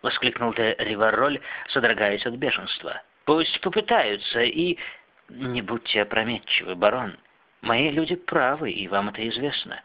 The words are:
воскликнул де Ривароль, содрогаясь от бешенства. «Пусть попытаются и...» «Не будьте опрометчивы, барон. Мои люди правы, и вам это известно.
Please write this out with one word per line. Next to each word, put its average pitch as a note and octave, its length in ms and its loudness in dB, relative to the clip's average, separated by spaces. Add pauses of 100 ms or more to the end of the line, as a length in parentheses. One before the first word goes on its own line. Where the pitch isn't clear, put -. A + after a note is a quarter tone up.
воскликнул A#2+ 520 0
де A2 260 2
Ривароль, A2 600 2 (300)
содрогаясь G#2+ 560 2
от A#2+ 100 -2
бешенства. F#2 640 -4 (240)
«Пусть D#3 360 2
попытаются E3+ 800 0
и...» E3 360 2 (520)
«Не B2 320 -4
будьте A2 400 -2
опрометчивы, G#2+ 720 0
барон. G#2 420 2 (460)
Мои B2 300 2
люди D#3 240 0
правы, C#3+ 560 0
и F#2 160 -6
вам G2 220 0
это A2 200 -6
известно. B2+ 560 -4